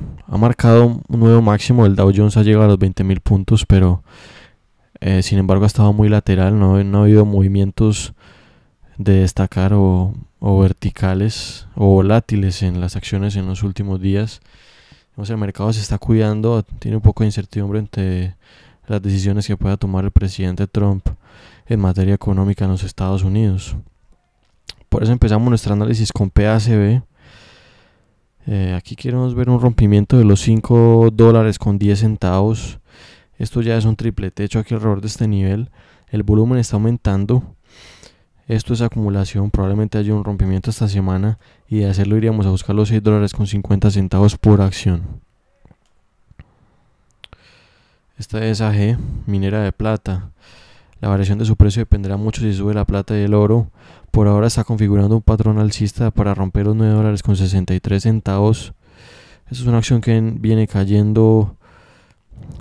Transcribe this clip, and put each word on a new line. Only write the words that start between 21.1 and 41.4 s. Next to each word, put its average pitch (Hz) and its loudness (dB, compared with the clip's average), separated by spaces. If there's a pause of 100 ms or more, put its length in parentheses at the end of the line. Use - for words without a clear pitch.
en 113 -2
materia 95 0
económica 98 -2
en 95 0
los 95 -4
Estados 95 -4
Unidos. 98 -2 (1120)
Por 101 -2
eso 110 2
empezamos 120 2
nuestro 113 0
análisis 107 -2
con 95 -4
P 101 0
A 110 2
C 110 0
B. 107 0 (1400)
Eh, 95 -2
aquí - -14
queremos 127 -4
ver 123 0
un 123 4
rompimiento 110 4
de 113 6
los 101 6
cinco 113 4
dólares 113 4
con 101 -2
diez 101 2
centavos. 107 -2 (600)
Esto 120 -6
ya 113 0
es 110 0
un 110 0
triple 107 -6
techo 104 -4
aquí 110 -8
alrededor 107 -2
de 107 -8
este 110 -4
nivel. 101 -2 (400)
El 107 -4
volumen 110 2
está 110 -4
aumentando. 107 -2 (1040)
Esto 113 -4
es 117 -2
acumulación, 101 -2
probablemente 104 -2
haya 104 -2
un 104 -2
rompimiento 98 -4
esta 113 -2
semana 98 -2 (280)